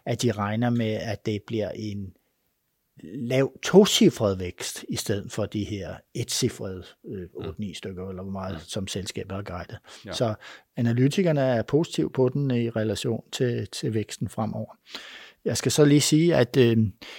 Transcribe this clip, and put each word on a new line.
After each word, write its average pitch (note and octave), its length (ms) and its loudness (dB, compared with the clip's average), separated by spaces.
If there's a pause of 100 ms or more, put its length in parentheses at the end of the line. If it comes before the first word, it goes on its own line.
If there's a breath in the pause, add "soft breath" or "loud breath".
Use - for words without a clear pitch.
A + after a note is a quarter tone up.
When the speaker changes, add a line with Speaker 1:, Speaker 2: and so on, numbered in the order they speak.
Speaker 1:
at A#2+ 160 -2
de A#2+ 100 4
regner G#2+ 380 0
med, A2+ 220 0
at G#2+ 340 -6
det G#2 200 -2
bliver G#2+ 240 -2
en G2+ 420 -8 (920)
lav B2 480 -2 (100)
tocifret C#3+ 800 6
vækst, - 480 -8
i - 80 -4
stedet G#2 360 -4
for G#2 140 -2
de G2+ 180 -4
her F#2+ 300 -8 (200)
etcifrede, G2+ 720 -4 (240)
øh, G#2+ 140 -10
Speaker 2:
Mm. E2+ 120 -12
Speaker 1:
otte, - 260 -10
ni G2 140 -8
stykker, F#2+ 340 -10
eller F#2 140 -10
hvor G2 100 -10
meget, F#2+ 220 -6
Speaker 2:
Mm. D#2+ 60 -10
Speaker 1:
som F#2+ 260 -8
selskabet F#2+ 460 -8
har G2 100 -6
guidet. F2+ 360 -12 (280 loud breath)
Speaker 2:
Ja. F#2+ 60 -12
Speaker 1:
Så G#2+ 220 -2 (420 loud breath)
analytikerne C#3 640 2
er B2+ 220 2
positive - 480 0
på C3 180 4
den C#3 220 0
i A#2 200 0
relation A2 600 -2
til, A#2+ 340 -2
til - 280 -4
væksten A2 340 -4
fremover. A2 460 -6 (720 loud breath)
Jeg - 120 -2
skal - 160 0
så D3+ 120 6
lige D3 160 8
sige, D#3 360 4
at, B2+ 200 2
øh, A#2 200 6 (420 loud breath)